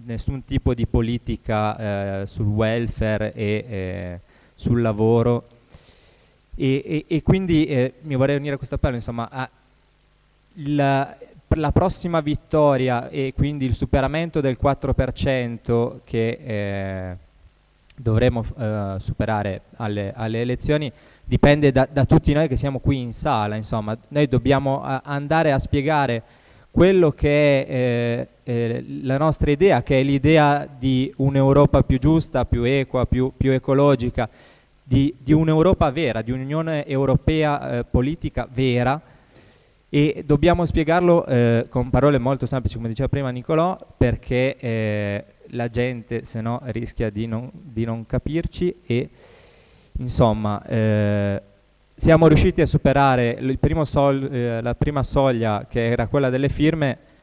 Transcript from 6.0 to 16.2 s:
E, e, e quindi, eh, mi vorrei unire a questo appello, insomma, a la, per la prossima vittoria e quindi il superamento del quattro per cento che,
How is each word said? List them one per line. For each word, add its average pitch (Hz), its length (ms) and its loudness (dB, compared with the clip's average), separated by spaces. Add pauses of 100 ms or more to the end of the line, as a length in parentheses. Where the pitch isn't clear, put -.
E, 135 280 0
e, 156 240 -6
e 160 140 -2
quindi, 170 440 2
eh, 131 360 -2
mi 151 140 -6
vorrei 139 220 2
unire 143 180 -6
a - 20 -6
questo 135 180 -10
appello, 135 200 -2
insomma, 117 340 -8
a 131 180 -10 (1160)
la, 139 520 0 (320)
per - 120 0
la 151 120 -2
prossima 175 500 0
vittoria 139 840 0
e 135 280 -6
quindi 143 300 -2
il 123 100 0
superamento 147 680 -2
del 131 160 0
quattro 135 380 -2
per 131 180 -2
cento 120 880 -2
che, 117 400 -4